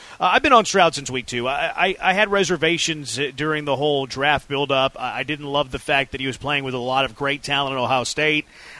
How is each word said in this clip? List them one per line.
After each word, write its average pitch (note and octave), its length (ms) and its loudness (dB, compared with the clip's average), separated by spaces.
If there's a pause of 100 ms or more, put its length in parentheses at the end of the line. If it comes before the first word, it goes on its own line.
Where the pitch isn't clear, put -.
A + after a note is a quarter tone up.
(180)
Uh, F3+ 140 2
I've B3+ 100 4
been D4 100 4
on A3+ 120 8
Stroud F3 320 4
since C#3 120 -8
week B2 180 -4
two. A#2+ 200 -4
I, D3+ 400 0
I, F#3+ 160 -2
I F#3 120 2
had G3+ 180 2
reservations, D#3+ 840 0
uh, C#3 200 -2
during D3+ 280 -2
the C#3 120 0
whole C#3 300 0
draft C3+ 420 0
buildup. C#3 520 0
I, A#2+ 200 -6
I - 20 -6
didn't D3 240 -6
love C#3+ 240 -2
the C3+ 80 -6
fact C#3 320 0
that C3 100 -10
he C3 60 -4
was B2+ 100 -4
playing C#3+ 280 -4
with C3 100 -4
a B2+ 40 -4
lot C3 260 0
of A2+ 100 -6
great C#3 300 -4
talent C#3 320 -2
at - 20 -2
Ohio B2 240 2
State. D3+ 440 0 (340)